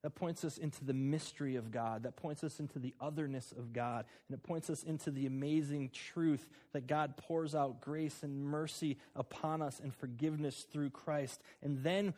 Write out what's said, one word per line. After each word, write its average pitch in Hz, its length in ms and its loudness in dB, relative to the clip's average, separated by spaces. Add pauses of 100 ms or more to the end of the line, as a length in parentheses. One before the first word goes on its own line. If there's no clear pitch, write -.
that 151 80 -2
points 170 340 -2
us 156 140 -2
into 151 260 -2
the 131 80 2
mystery 135 640 2
of 113 140 -2
God. 113 320 0
That 123 140 -4
points 151 280 -4
us 151 160 -4
into 147 180 -4
the 127 220 -2
otherness 143 560 -2
of 117 160 -6
God. 120 320 0 (240)
And 139 80 -4
it - 60 -10
points 165 260 -2
us 151 140 0
into 156 280 -2
the 135 140 0
amazing 143 680 2 (200)
truth 156 340 4 (280)
that 131 120 0
God 151 300 4
pours 160 380 0
out 139 260 4
grace 151 420 -2
and 143 220 -2
mercy 151 540 0 (180)
upon 156 460 0
us 143 180 -2
and 131 140 -6
forgiveness 147 760 -2
through 143 200 0
Christ. 143 500 -2 (220)
And 143 160 0
then 180 380 4